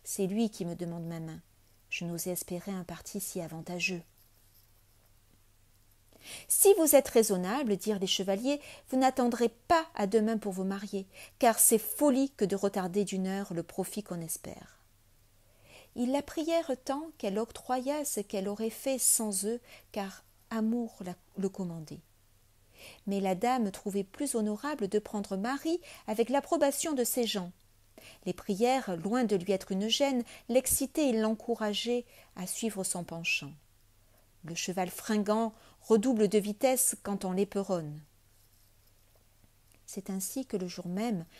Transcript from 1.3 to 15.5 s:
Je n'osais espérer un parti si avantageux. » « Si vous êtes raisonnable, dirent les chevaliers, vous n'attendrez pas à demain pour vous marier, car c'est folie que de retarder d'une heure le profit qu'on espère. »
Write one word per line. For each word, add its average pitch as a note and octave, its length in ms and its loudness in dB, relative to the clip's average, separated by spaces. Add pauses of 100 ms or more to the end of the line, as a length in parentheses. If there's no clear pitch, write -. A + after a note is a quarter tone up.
Je - 160 -6
n'osais E3+ 260 -4
espérer F3+ 400 -6
un F#3 120 -6
parti F3 360 -10
si - 220 -6
avantageux. » « E3+ 640 -6 (2500)
Si - 300 8
vous D4+ 180 8
êtes C4+ 140 6
raisonnable, G#3+ 680 2
dirent G#3+ 200 -2
les F#3+ 80 -2
chevaliers, G3+ 560 0 (280)
vous C4 80 0
n'attendrez A#3+ 520 4
pas D#4+ 460 2
à G3+ 100 0
demain A3 320 2
pour G#3 160 -4
vous F#3+ 100 -4
marier, G3 440 -4 (320)
car A3+ 180 6
c'est A3 220 6
folie C#4 580 2
que G#3 80 2
de F#3+ 100 0
retarder G3 500 0
d'une F#3+ 200 -2
heure G3 300 -4
le E3+ 80 -2
profit G3 400 -6
qu'on F3 180 -8
espère. » - 560 -10 (1160)